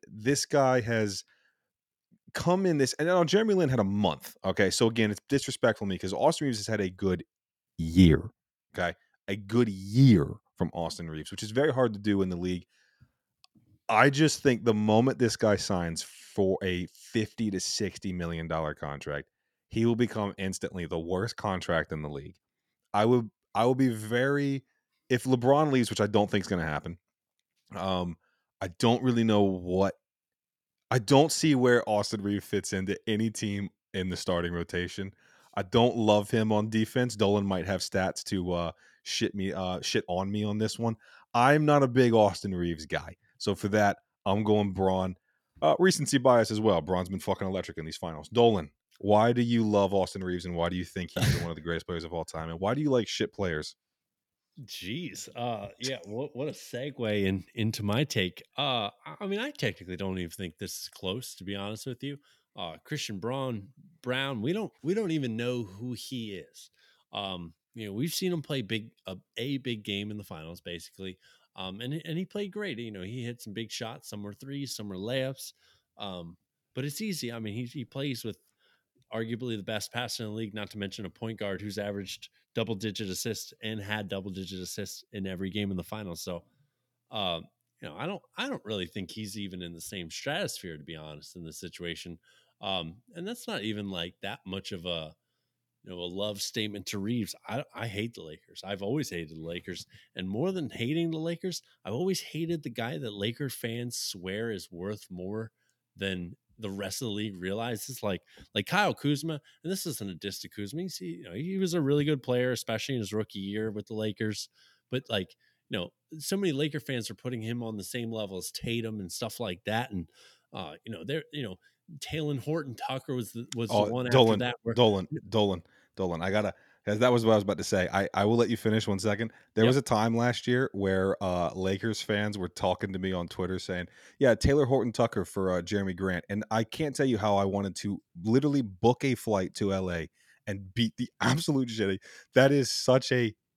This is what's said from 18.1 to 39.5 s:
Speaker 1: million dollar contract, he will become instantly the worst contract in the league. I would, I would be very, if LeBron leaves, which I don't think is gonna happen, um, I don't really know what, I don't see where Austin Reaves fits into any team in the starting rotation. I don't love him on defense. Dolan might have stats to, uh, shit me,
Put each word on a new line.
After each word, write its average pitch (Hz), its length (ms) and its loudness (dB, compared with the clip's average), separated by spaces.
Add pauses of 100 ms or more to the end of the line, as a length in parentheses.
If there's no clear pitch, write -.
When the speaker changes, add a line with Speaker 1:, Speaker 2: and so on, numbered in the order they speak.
Speaker 1:
million 85 340 -4
dollar 80 280 -2
contract, 71 540 -8 (400)
he 113 180 0
will 117 100 4
become 110 420 0
instantly 95 480 -4
the 85 140 -4
worst 92 360 -2
contract 90 540 -2
in 76 120 -6
the 73 80 -6
league. 71 260 -12 (580)
I 104 120 4
would, 120 240 4 (240)
I 113 120 4
would 127 120 4
be 131 100 4
very, 131 760 0 (460)
if 123 160 2
LeBron 135 480 6
leaves, 127 180 4
which 110 100 0
I 104 60 4
don't 104 240 4
think 104 140 2
is - 40 -8
gonna 87 140 0
happen, 80 360 -4 (760)
um, 90 420 -2 (440)
I 95 80 -4
don't 117 340 2
really 120 220 4
know 104 180 6
what, 95 520 2 (960)
I 127 80 4
don't 139 340 6
see 156 220 4
where 123 340 6
Austin 104 340 0
Reaves 101 220 -2
fits - 280 -4
into 95 260 -2 (100)
any 110 220 2
team 101 400 -4 (240)
in 92 160 -2
the 87 60 -4
starting 87 360 0
rotation. 87 600 -4 (480)
I - 20 0
don't 117 320 6
love 107 360 6
him 110 220 4
on 107 180 2
defense. 110 460 2
Dolan 101 300 4
might 92 200 0
have 95 140 0
stats - 440 -2
to, 90 280 -2
uh, 85 200 -2 (300)
shit - 320 -2
me, 98 180 -4